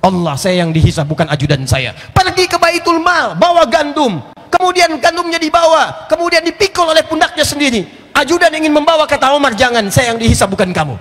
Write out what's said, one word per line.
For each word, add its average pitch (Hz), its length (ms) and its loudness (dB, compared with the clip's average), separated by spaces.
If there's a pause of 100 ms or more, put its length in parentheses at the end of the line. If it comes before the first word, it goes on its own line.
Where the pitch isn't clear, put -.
"Allah, 175 340 0
saya 180 240 0
yang 165 80 -2
dihisab, 156 400 0
bukan 156 160 -2
ajudan 147 400 -2
saya." 131 240 -2 (240)
Pergi 370 320 0
ke - 80 -4
Baitul 339 480 0
Mal, 320 320 0
bawa 339 320 4
gandum. 285 560 0 (240)
Kemudian 349 560 0
gandumnya 339 400 -2
dibawa, 320 640 0
kemudian 339 400 0
dipikul 349 400 -2
oleh 311 160 2
pundaknya 311 400 -2
sendiri. 285 400 -2 (320)
Ajudan 320 400 2
ingin 311 160 0
membawa, 302 400 2
kata 277 240 2
Umar, 269 240 0
"Jangan, 240 320 0
saya 240 240 0
yang 226 80 -4
dihisab, 226 240 2
bukan 190 240 -2
kamu." 156 300 -4